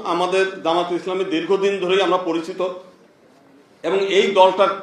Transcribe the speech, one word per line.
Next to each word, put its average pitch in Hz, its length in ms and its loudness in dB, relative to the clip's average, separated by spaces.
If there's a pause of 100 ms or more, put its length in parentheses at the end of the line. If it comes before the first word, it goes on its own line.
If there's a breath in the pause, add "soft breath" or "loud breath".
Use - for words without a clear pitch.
আমাদের 180 600 0
জামাত 170 280 0
ইসলামী 180 320 -4
দীর্ঘদিন 185 560 0
ধরেই 185 220 0
আমরা 180 160 2
পরিচিত 180 500 -4 (1160)
এবং 185 160 0
এই 196 320 2
দলটার 190 360 4 (160)